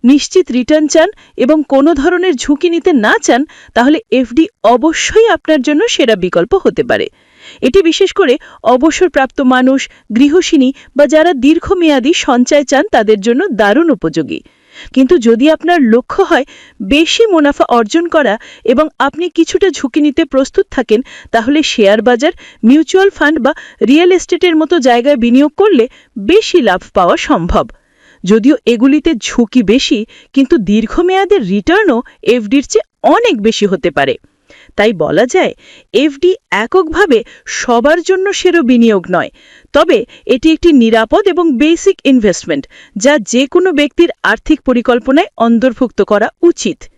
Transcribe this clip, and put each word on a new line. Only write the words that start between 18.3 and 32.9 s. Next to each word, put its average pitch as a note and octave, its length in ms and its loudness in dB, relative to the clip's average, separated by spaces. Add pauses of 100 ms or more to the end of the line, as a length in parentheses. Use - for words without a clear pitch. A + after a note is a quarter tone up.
এবং C4 220 0 (140)
আপনি D4 300 -4
কিছুটা E4 400 -2
ঝুঁকি C#4+ 320 -6
নিতে D4+ 240 0
প্রস্তুত C#4 460 -2
থাকেন, A3+ 280 -2 (320)
তাহলে B3 320 0
শেয়ার G#3 380 2
বাজার, B3 320 0 (300)
মিউচুয়াল D#4+ 460 4
ফান্ড D#4 300 -2
বা B3 120 0 (300)
রিয়েল D#4 300 4
এস্টেটের F4 440 -2
মতো D#4 240 0
জায়গায় A#3+ 440 0
বিনিয়োগ C4 340 2
করলে F#4 280 2 (320)
বেশি E4+ 440 0
লাভ F#3 200 0 (120)
পাওয়া F#3 240 2
সম্ভব। F3 480 -2 (580)
যদিও A3 320 2 (100)
এগুলিতে C4+ 460 0 (140)
ঝুঁকি A#3+ 380 -2
বেশি, A3+ 360 0 (340)
কিন্তু C4+ 220 0 (140)
দীর্ঘমেয়াদের F4+ 760 0
রিটার্নও B3+ 520 0 (280)
এফডির A#3+ 400 0
চেয়ে - 220 -4 (260)